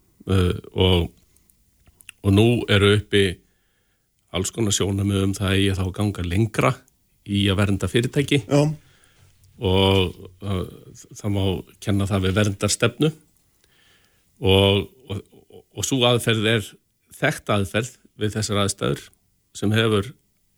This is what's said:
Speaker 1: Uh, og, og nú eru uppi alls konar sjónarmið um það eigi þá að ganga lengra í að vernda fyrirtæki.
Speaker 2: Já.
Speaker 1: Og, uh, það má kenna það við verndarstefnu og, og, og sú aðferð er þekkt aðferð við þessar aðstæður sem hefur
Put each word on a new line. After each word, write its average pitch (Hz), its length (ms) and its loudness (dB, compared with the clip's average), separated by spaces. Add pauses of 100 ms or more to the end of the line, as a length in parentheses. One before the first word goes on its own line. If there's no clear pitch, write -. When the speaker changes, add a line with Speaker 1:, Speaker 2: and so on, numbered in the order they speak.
(240)
Speaker 1:
Uh, 92 320 0 (160)
og, 92 380 2 (1120)
og 101 80 4
nú 107 160 6 (240)
eru 101 240 4
uppi 101 300 0 (1080)
alls 92 200 -4
konar 107 200 -2
sjónarmið 98 540 0
um 98 100 -2
það 95 200 -2
eigi 98 200 2
þá 92 60 -4
að 90 140 -6
ganga 98 280 -4
lengra 107 460 0 (520)
í 101 280 -2
að 95 100 0
vernda 98 300 -2
fyrirtæki. 135 560 0
Speaker 2:
Já. 143 140 2 (1000)
Speaker 1:
Og, 95 520 2 (260)
uh, 95 220 -4 (500)
það 104 220 -6
má 98 80 -2 (400)
kenna 101 260 0
það 95 180 0
við 95 120 0
verndarstefnu 107 720 0 (1300)
og, 98 460 4 (260)
og, 98 60 -8 (580)
og 98 80 -6
sú 135 220 -2
aðferð 113 480 0
er 101 100 -4 (480)
þekkt - 400 -4
aðferð 104 380 -2 (280)
við 104 140 -4
þessar 104 300 -2
aðstæður - 400 -4 (500)
sem 104 240 -2
hefur 110 320 0 (480)